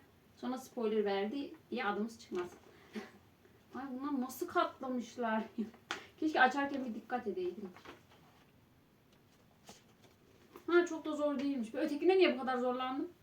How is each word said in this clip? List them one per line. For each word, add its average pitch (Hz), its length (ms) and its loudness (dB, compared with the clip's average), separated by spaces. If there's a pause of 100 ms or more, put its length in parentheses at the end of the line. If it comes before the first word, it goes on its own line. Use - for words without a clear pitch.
(360)
Sonra 254 220 -6
spoiler 220 480 0
verdi 202 480 -2 (180)
diye 220 140 -2
adımız 208 340 -2
çıkmaz. - 320 -6 (420)
<laughs> - 840 -16
Ay, 247 160 -8
bunlar 269 300 -2
nasıl 254 260 -6
katlamışlar. 240 960 -2 (380)
<laughs> - 380 -10
Keşke 311 220 2
açarken 277 440 2
bir 220 100 -6
dikkat 240 320 -6
edeydim. 185 420 -6 (3000)
Ha, 349 180 8
çok 320 200 -6
da 311 100 -2
zor 294 240 2
değilmiş. 269 340 -2
Ötekinde 311 440 4
niye 294 180 8
bu 254 40 -4
kadar 254 180 0
zorlandım? 254 520 -2 (140)